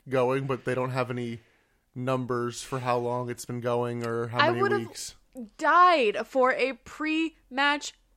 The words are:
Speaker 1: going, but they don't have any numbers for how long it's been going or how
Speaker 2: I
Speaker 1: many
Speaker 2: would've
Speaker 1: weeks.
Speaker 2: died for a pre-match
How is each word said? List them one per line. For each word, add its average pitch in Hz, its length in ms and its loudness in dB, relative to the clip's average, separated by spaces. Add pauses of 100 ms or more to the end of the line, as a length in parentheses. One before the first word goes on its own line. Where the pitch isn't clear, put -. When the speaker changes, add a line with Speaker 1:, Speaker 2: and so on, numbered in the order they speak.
Speaker 1:
going, 131 400 2
but 127 160 -4
they 127 100 0
don't 127 160 -2
have 127 220 -2
any 120 260 -6 (560)
numbers 123 680 -2
for 131 200 -6
how 123 180 0
long 120 320 -2
it's 120 140 -10
been 123 160 -8
going 120 440 -2
or 117 220 -2
how 117 120 -4
Speaker 2:
I 294 120 4
Speaker 1:
many 120 120 0
Speaker 2:
would've - 180 0
Speaker 1:
weeks. - 340 -10 (440)
Speaker 2:
died 254 680 6
for 262 260 4
a 254 200 0 (120)
pre-match 294 1120 -2 (220)